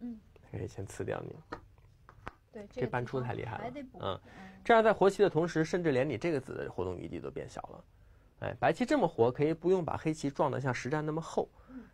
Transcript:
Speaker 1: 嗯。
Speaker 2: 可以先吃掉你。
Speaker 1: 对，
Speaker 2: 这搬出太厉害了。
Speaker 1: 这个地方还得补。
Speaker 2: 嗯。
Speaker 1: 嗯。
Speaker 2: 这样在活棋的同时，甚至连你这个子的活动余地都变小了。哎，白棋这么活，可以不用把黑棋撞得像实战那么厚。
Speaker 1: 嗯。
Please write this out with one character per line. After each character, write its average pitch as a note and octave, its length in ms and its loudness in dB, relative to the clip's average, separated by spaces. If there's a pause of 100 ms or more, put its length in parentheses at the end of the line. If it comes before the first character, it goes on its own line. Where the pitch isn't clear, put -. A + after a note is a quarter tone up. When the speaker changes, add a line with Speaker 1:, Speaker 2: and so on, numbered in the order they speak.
Speaker 1:
嗯。 A#3 180 -10 (320)
Speaker 2:
可 - 80 -8
以 G2+ 100 -6
先 G2+ 180 -10
吃 - 160 -10
掉 G1+ 200 -4
你。 G1+ 120 -12 (1160)
Speaker 1:
对， G#3 180 -14
Speaker 2:
这 B3 160 -4
搬 B2 180 -2
出 C3 160 -4
太 A#2+ 120 -4
厉 A2 120 -6
害 A#2 120 -6
了。 - 80 -8
Speaker 1:
这 B3 60 -8
个 - 20 -10
地 C#4+ 100 -12
方 - 0 -
还 - 0 -
得 - 0 -
补。 - 200 -16
Speaker 2:
嗯。 G2 240 -4
Speaker 1:
嗯。 - 360 -20
Speaker 2:
这 A#3 120 6
样 A3+ 100 8
在 A3 80 6
活 G3 160 6
棋 G3 140 4
的 F3+ 80 8
同 E3 180 2
时， D#3+ 160 2
甚 F3+ 180 0
至 D#3+ 100 4
连 C3 140 4
你 B2 120 -2
这 E3+ 120 -2
个 C#3+ 80 0
子 - 160 -8
的 C#2+ 160 -6
活 F#2 140 -4
动 F2+ 120 -2
余 F2 120 -10
地 E2+ 100 -8
都 C2+ 120 -8
变 C#2 180 -10
小 - 140 -12
了。 - 220 -18 (560)
哎， G2+ 200 -4
白 C3+ 100 4
棋 A#3+ 140 -2
这 D4 140 2
么 F3+ 100 4
活， A#2 240 4
可 C#3+ 100 -2
以 D#3 120 2
不 E3+ 160 0
用 F#3 120 4
把 - 140 -4
黑 D#3+ 160 -2
棋 C#3+ 180 -4
撞 D3 200 0
得 A#2+ 100 -2
像 C3 120 0
实 B2 180 -4
战 D3+ 140 -2
那 D#3 60 -2
么 D#3+ 120 -4
厚。 - 260 -2 (220)
Speaker 1:
嗯。 C4 100 -14 (140)